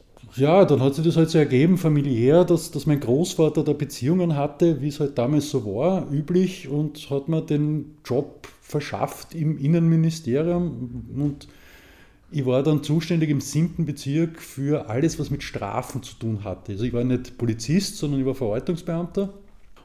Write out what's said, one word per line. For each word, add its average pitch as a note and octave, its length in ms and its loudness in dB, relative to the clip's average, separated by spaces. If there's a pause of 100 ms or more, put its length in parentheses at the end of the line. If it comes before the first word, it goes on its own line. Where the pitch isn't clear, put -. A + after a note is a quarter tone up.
(340)
ja, D#3+ 300 6
dann C3 160 4
hat C#3 140 2
sich D#3+ 100 -2
das D#3 140 4
halt D#3+ 100 6
so - 80 2
ergeben, D3+ 400 4
familiär, C#3+ 720 4
dass, E3+ 240 0
dass C#3+ 160 -4
mein C#3+ 140 4
Großvater D3+ 640 2
da D3 100 2
Beziehungen D#3+ 600 0
hatte, D3 460 0
wie D3 80 -2
es C#3+ 100 -8
halt C#3+ 200 -2
damals D3 320 2
so A#2+ 160 -2
war, D3 440 -2
üblich, F3 580 0
und D3 420 -4
hat C#3 180 -4
mir D#3+ 140 0
den D3+ 600 -2
Job - 460 -4 (140)
verschafft - 720 -6
im D#3 240 -2
Innenministerium. D#3+ 1500 0 (140)
Und C#3+ 300 -4 (840)
ich C#3 160 -2
war B2+ 160 2
dann D3+ 200 2
zuständig D#3+ 460 0
im C#3 140 0
siebten D#3+ 420 -2
Bezirk D3 560 -4
für C#3 480 -4
alles, C#3+ 300 0
was D3 100 -4
mit - 140 -4
Strafen G#2 600 -6
zu - 120 -16
tun A2 300 -4
hatte. F#2+ 280 -8
Also G2+ 120 -4
ich B2 100 -2
war A#2+ 100 0
nicht B2+ 320 -2
Polizist, C3 600 -2
sondern C#3+ 220 -2
ich C3 60 0
war C3 80 -2
Verwaltungsbeamter E3+ 1000 -4 (500)